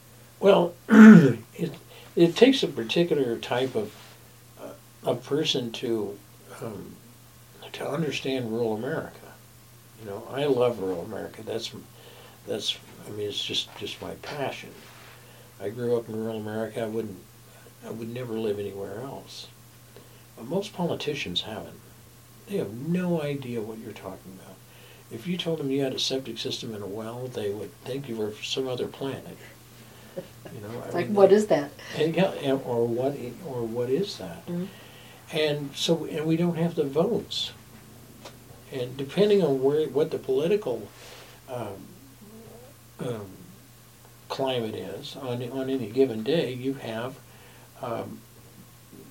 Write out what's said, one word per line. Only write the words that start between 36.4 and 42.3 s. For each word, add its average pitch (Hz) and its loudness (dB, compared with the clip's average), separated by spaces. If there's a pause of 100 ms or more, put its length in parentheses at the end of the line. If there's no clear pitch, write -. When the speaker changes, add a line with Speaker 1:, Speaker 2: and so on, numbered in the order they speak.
Speaker 1:
have 165 0
the 156 0
votes. 160 -2 (1200)
And 127 -6
depending 190 4
on 135 4
where, 147 4
what 147 0
the 139 -4
political, 135 0 (600)
um, 101 -10 (1120)